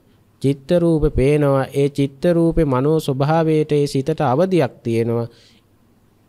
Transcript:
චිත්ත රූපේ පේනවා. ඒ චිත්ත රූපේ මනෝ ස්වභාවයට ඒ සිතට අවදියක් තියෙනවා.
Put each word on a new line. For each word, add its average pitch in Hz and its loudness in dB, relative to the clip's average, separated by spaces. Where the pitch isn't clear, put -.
චිත්ත 139 -2
රූපේ 165 2
පේනවා. 139 0
ඒ 139 0
චිත්ත 139 -6
රූපේ 165 2
මනෝ 139 0
ස්වභාවයට 151 0
ඒ 147 0
සිතට 143 -2
අවදියක් 151 0
තියෙනවා. 117 -2